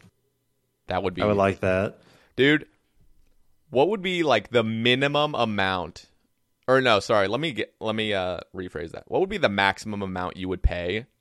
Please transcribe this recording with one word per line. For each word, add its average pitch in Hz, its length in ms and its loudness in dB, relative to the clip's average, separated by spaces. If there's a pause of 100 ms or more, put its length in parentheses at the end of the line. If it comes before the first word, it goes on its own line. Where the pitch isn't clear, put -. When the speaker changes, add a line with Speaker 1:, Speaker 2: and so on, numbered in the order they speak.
(880)
Speaker 1:
That 92 160 -4
would 92 120 -4
be 85 80 -6
Speaker 2:
I 104 40 2
would 104 100 2
like 98 240 2
that. 95 380 -2 (380)
Speaker 1:
Dude, 147 300 2 (1040)
what 139 180 4
would 202 140 -2
be, 180 200 0
like, 123 280 0
the 120 140 4
minimum 135 720 0
amount? 95 720 -2 (600)
Or 131 140 4
no, 117 200 4
sorry, 104 260 2
let 113 140 -2
me 160 120 -4
get, 104 280 -6
let 110 160 -4
me, 107 180 -2
uh, 90 260 -2 (140)
rephrase 82 380 -10
that. - 160 -16
What 135 120 0
would 190 80 0
be 202 100 -6
the 139 100 4
maximum 101 540 0
amount 92 340 -6
you 92 120 -8
would 90 140 -6
pay 90 440 -2 (140)